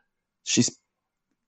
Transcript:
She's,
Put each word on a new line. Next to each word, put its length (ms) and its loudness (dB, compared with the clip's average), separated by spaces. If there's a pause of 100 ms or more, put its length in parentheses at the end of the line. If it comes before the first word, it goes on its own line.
(440)
She's, 340 -2 (720)